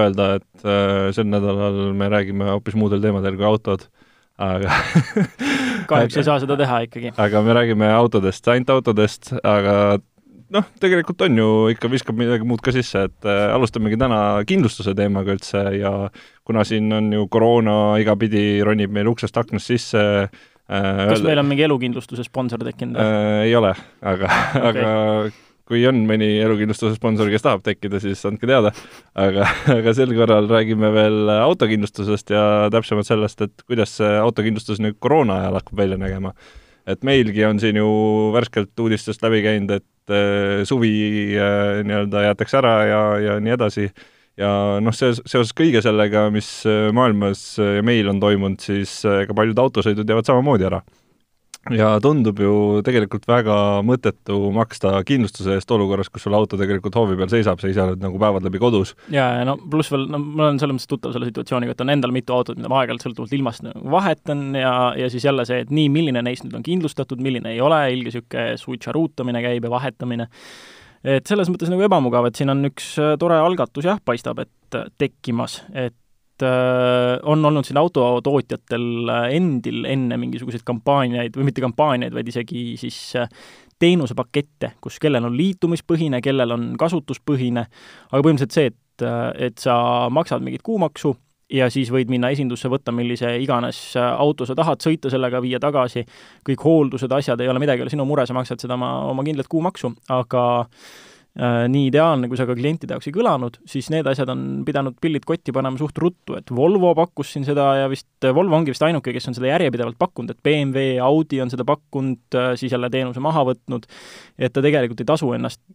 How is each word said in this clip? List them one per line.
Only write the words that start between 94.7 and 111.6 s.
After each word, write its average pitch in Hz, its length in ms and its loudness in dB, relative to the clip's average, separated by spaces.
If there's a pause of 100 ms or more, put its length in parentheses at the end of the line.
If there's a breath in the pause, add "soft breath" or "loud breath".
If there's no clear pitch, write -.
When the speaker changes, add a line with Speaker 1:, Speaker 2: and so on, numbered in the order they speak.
Speaker 2:
sõita 151 300 -2
sellega, 127 320 -2
viia 127 180 -2
tagasi, 127 460 -2 (420 loud breath)
kõik 135 160 -2
hooldused, 135 480 2
asjad, 131 280 0
ei 127 80 -2
ole 127 120 0
midagi, 135 220 0
ei 127 60 -6
ole - 40 -8
sinu 143 140 -2
mure, 143 200 0
sa 120 80 -8
maksad 127 280 -6
seda 123 160 -6
oma, 127 160 -4 (160)
oma 135 160 -4
kindlat 143 260 -6
kuumaksu, 160 400 -4 (160)
aga, 123 380 0 (880 loud breath)
äh, 120 320 0
nii 139 200 2
ideaalne, 143 400 2
kui 127 120 -6
see 123 80 -2
ka 123 80 -2
klientide 147 400 -4
jaoks - 120 -10
ei 143 40 -10
kõlanud, 151 420 -2 (140)
siis 135 240 -8
need 156 160 -2
asjad 131 240 -2
on 135 320 -6
pidanud 139 360 -4
pillid 156 240 -2
kotti 160 280 -4
panema 131 240 -2
suht 143 240 -6
ruttu, 160 360 -4
et 107 140 -14
Volvo 175 440 2
pakkus 160 380 -2
siin 143 120 -6
seda 143 240 2 (140)
ja 135 60 0
vist, 135 200 -8 (160)
äh, 131 80 4
Volvo 165 240 2
ongi 143 160 0
vist 139 160 -4
ainuke, 143 240 -2
kes 123 160 -8
on 120 80 -6
seda 127 160 -2
järjepidevalt 120 480 -2
pakkunud, 120 320 -4
et - 100 -16
B 151 140 2
M 139 160 0
W, 131 320 0
Audi 147 360 2
on 127 120 -4
seda 120 160 -4